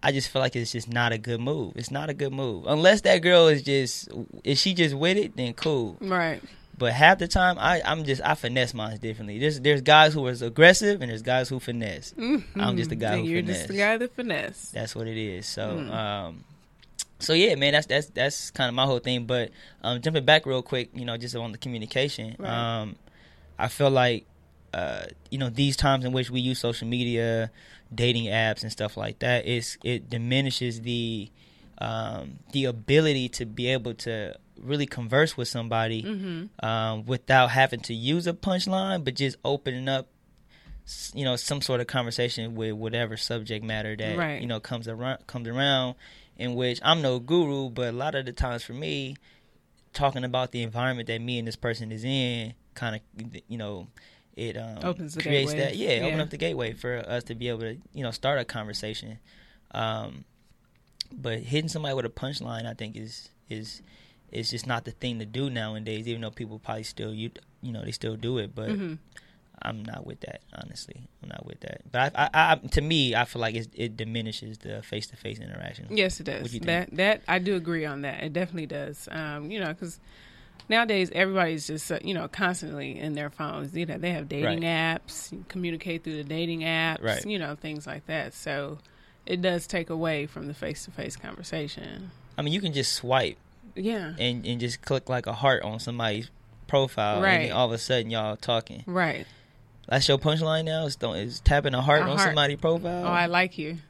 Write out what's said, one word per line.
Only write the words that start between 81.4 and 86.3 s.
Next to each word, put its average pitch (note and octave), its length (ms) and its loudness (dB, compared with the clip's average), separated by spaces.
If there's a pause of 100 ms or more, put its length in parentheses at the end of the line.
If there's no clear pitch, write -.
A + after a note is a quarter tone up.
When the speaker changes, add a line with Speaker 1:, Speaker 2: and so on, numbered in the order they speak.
Speaker 2:
just, D#3 220 -6
uh, E3 140 -2
you G3 100 -2
know, E3 140 -4
constantly D3+ 720 -4
in D3+ 140 -4
their D3 160 -6
phones. D3 440 -8
You E3+ 120 -2
know, E3 120 -6
they F3 140 -2
have D3+ 160 -4
dating D#3 360 0
Speaker 1:
Right. E3 380 0
Speaker 2:
apps, - 300 -14
you F3+ 160 -12
communicate E3+ 560 -4
through D#3 140 -6
the D3+ 80 -6
dating D#3+ 360 -4